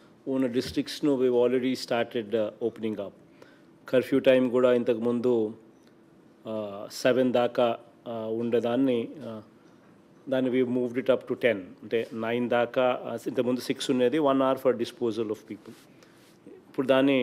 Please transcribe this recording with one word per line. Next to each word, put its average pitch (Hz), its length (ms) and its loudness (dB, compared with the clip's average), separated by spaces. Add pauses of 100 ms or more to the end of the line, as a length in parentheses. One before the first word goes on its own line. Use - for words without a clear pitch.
(340)
ఉన్న 131 120 0 (120)
districts - 360 -4 (100)
ను 147 80 4 (100)
we've 123 180 4
already 127 320 2 (140)
started, 117 420 -4 (140)
uh, 104 240 -4
opening 110 280 -4 (100)
up. 92 100 -14 (800)
కర్ఫ్యూ 131 260 2 (100)
టైమ్ 131 260 6
కూడా 127 160 4 (100)
ఇంతకుముందు, 120 520 0 (1200)
uh, 104 260 -8 (240)
సెవెన్ 127 380 2
దాకా, 120 260 2 (460)
uh, 110 160 -8 (140)
ఉండేదాన్ని, 120 580 2 (300)
uh, 110 100 -14 (920)
దాన్ని 131 220 0
we've 123 240 0
moved 123 240 -4
it - 140 2
up - 140 -6
to 123 40 -4 (100)
ten. 110 140 2 (240)
అంటే 113 180 -2 (260)
నైన్ 120 300 0
దాకా, 120 300 2 (220)
uh, 117 100 -6 (140)
ఇంతకుముందు 123 360 0
సిక్స్ - 260 -4
ఉండేది, 127 260 2 (100)
one 135 160 2
hour 131 180 2
for 123 100 4 (100)
disposal 113 520 -4
of - 60 -14 (100)
people. 110 240 -18 (920)
ఇప్పుడు 135 260 -2
దాన్ని 135 280 4